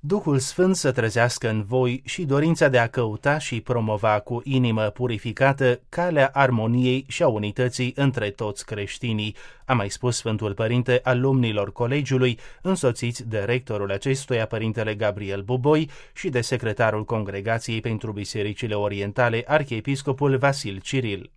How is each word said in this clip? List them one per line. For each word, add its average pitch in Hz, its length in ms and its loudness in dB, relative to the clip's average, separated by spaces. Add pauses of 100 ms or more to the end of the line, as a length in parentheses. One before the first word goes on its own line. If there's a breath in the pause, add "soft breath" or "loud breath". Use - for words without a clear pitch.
Duhul 147 360 2
Sfânt 185 360 2
să 139 160 2
trezească 117 580 2
în 107 140 0
voi 123 420 0
și - 200 -6
dorința 151 420 4
de 123 100 4
a 117 100 4
căuta 120 500 0
și 120 240 -4
promova 107 580 0
cu 120 240 -6
inimă 123 380 2
purificată 123 1080 0
calea 160 440 2
armoniei 127 760 2
și - 160 -2
a 156 40 6
unității 123 680 -2
între 131 340 0
toți 104 360 -8
creștinii, 107 720 -4 (300 loud breath)
a 131 80 2
mai 101 160 2
spus - 280 -2
Sfântul 110 360 -2
Părinte 120 500 2
alumnilor 123 680 2
colegiului, 127 680 0 (220 loud breath)
însoțiți 120 680 -2
de 110 120 -2
rectorul 104 520 -2
acestuia, 120 540 -2
Părintele 107 500 -2
Gabriel 101 460 -2
Buboi, 139 480 2 (240 loud breath)
și - 160 -6
de 123 120 0
secretarul 110 640 0
Congregației 110 760 -4
pentru 110 300 -4
Bisericile 104 640 -4
Orientale, 104 720 0
Arhiepiscopul 139 880 0
Vasil 123 420 0
Ciril. 104 580 -4